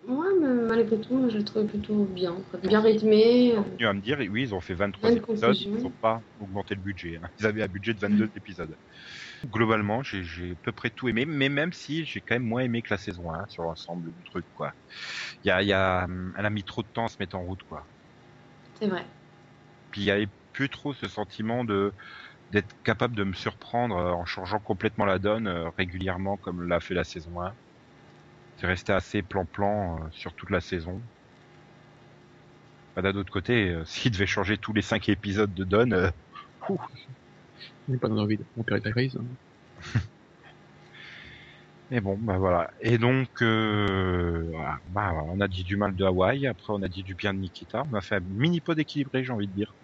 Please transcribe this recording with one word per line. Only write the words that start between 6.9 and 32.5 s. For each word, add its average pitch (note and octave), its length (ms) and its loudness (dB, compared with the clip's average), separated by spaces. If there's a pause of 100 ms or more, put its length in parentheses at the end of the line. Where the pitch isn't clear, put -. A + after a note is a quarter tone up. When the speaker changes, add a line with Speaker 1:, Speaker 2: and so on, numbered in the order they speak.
Speaker 2:
hein. F2 60 -10 (120)
Ils G#2+ 60 2
avaient G#2+ 160 2
un G2+ 60 -2
budget G2 260 -4
de G2+ 40 -10
vingt-deux G#2 280 4
Speaker 1:
Mm. G#2+ 100 -8
Speaker 2:
épisodes. F2 380 -12 (800)
Globalement, A2 500 2
j'ai, G2 220 -6
j'ai F2 280 -8
à - 100 -6
peu A#2+ 100 -4
près - 180 -4
tout - 180 -4
aimé, A#2 180 2
mais C#3+ 240 0
même D3+ 240 0
si D#3 320 -6
j'ai - 140 -8
quand - 160 -2
même B2+ 80 -2
moins A#2 180 0
aimé A#2 180 0
que - 100 -10
la G#2 60 2
saison F2 380 -6
un E2+ 140 -6
sur - 160 -8
l'ensemble E2+ 480 -6
du E2+ 180 -20
truc, F2+ 160 -6 (100)
quoi. D2+ 160 -6 (720)
Il G#2 40 4
y - 20 6
a, F#2 120 6
il G2+ 60 4
y G2 60 6
a, F#2 300 4
hum, F2+ 340 -6
elle G#2 80 -2
a G#2 40 2
mis G#2 140 -4
trop - 180 -6
de - 60 -6
temps A#2 180 -4
à - 20 -2
se - 100 -10
mettre G2 180 -6
en F#2 60 -6
route, F2+ 260 -8
quoi. D2 160 -12 (960)
Speaker 1:
C'est G#3+ 60 0
vrai. F#3 180 -2 (880)
Speaker 2:
Puis - 120 -8
il - 20 -2
y G2 60 4
avait G#2 180 2 (260)
plus - 160 -2
trop - 240 -6
ce - 140 -10
sentiment A2+ 560 -4
de, G2+ 280 2 (600)
d'être - 300 2
capable A#2+ 320 0
de G#2 100 0
me G2 100 -2
surprendre, A#2 640 -2
euh, F2 140 0
en F2 120 -2
changeant G2 360 -4
complètement G#2+ 440 0
la F#2+ 140 4
donne, G#2+ 300 0
euh, E2+ 280 -2
régulièrement F#2 640 -2
comme F2 280 -6
l'a F2 140 2
fait F#2 140 -6
la F2 100 2
saison F2 380 -10
un. F#2+ 100 -6 (1080)
C'est F2 60 -2
resté F#2 260 0
assez F#2+ 300 0
plan-plan, G2 760 -2
euh, - 0 - (100)
sur - 220 -12
toute - 180 -10
la G2+ 100 2
saison. F2+ 400 -6 (2000)